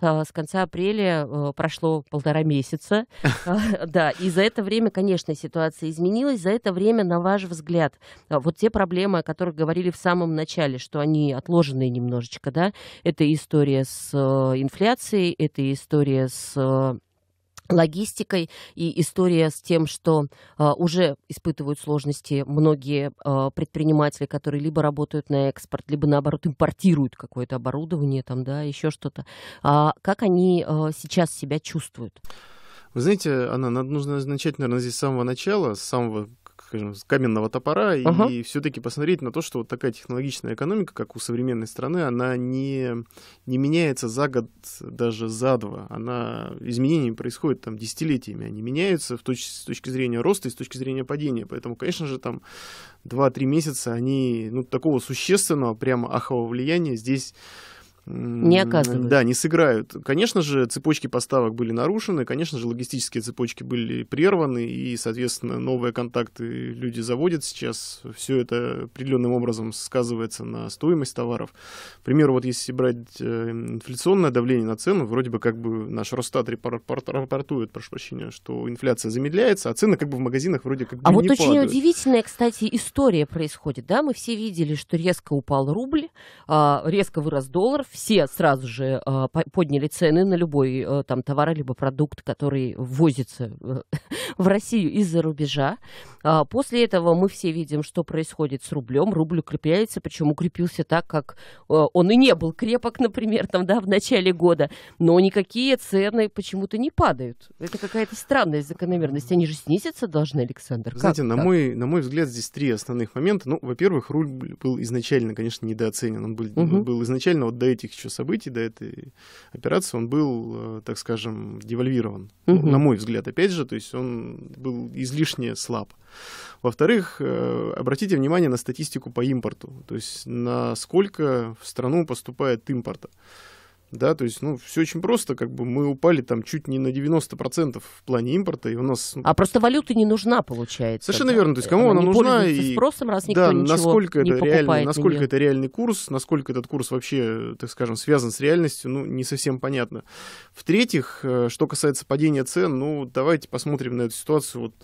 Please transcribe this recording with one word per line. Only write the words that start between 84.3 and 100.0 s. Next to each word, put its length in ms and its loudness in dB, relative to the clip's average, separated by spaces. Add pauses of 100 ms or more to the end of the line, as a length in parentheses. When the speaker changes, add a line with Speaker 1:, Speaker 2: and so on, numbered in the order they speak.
Speaker 1:
видели, 400 -2
что 220 -4
резко 380 0
упал 380 0
рубль, 360 -2 (400)
а, 360 4
резко 360 0
вырос 260 -2
доллар, 420 0
все 380 2
сразу 400 2
же, 400 -2
а, 220 0
по-, 240 0
подняли 340 2
цены 380 4
на 100 2
любой, 500 2
э, 220 0
там, 160 -2
товар 320 0
либо 200 -4
продукт, 480 -2
который 540 -2
ввозится, 840 0
э, 220 -6 (100)
<laughs> 460 -8
в 100 4
Россию 460 2
из-за 280 2
рубежа. 560 -2 (460)
А, 200 6
после 400 0
этого 300 4
мы 140 4
все 240 -4
видим, 320 -2
что 180 -4
происходит 640 -4
с 80 -8
рублём. 420 0
Рубль 240 0
укрепляется, 640 0